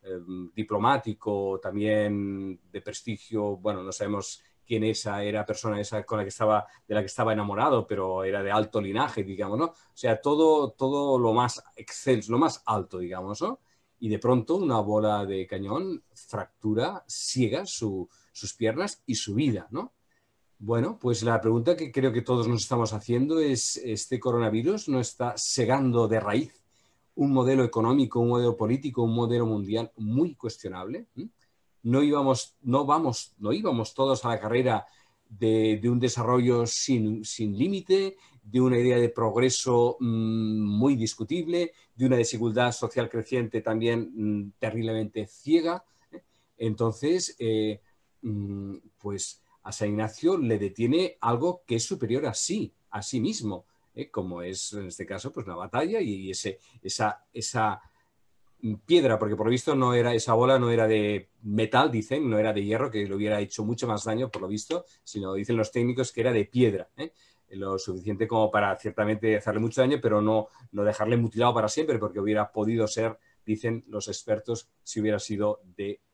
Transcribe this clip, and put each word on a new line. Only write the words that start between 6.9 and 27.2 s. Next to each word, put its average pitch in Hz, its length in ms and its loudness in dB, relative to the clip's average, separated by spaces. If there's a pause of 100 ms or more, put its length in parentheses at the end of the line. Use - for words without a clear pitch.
la 107 60 2
que 98 60 -2
estaba 113 260 0
enamorado, 107 540 2
pero 95 380 -2
era 98 180 0
de 98 80 -2
alto 107 300 0
linaje, 107 420 -2
digamos, 98 360 -4
¿no? 165 80 2
O 165 80 -6 (200)
sea, 117 260 0
todo, 151 520 4
todo 139 460 2
lo 117 140 4
más 120 300 2 (140)
excelso, 110 560 0
lo 120 60 2
más 156 280 0
alto, 98 320 -2
digamos, 92 440 -8
¿no? 226 180 -6 (400)
Y 113 80 -6
de 107 100 0
pronto 123 380 2
una 139 240 2
bola 104 440 2
de 95 220 -4
cañón 123 560 -6 (100)
fractura, 110 960 -4
ciega 127 600 -2
su, 98 420 -6 (240)
sus - 220 -12
piernas 135 520 -2
y 123 80 -2
su 104 200 -6
vida, 110 360 0
¿no? 175 220 -8 (680)
Bueno, 117 400 -2
pues 117 240 -2
la 113 180 2
pregunta 117 360 2
que 160 160 -8
creo 131 200 2
que 117 100 0
todos 120 260 2
nos 117 140 0
estamos 113 300 0
haciendo 127 480 0
es, 139 380 0
¿este 117 400 -4
coronavirus 120 720 0
no 131 120 2
está 120 360 -4
segando 120 720 2
de 110 120 4
raíz 104 420 -2 (540)
un 139 160 2